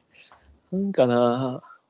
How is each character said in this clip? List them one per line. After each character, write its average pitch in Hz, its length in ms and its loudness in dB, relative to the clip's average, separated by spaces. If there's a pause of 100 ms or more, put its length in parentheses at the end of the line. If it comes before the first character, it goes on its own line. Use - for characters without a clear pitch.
(680)
な 185 100 -4
ん 196 120 -4
か 135 140 2
な、 123 520 0 (320)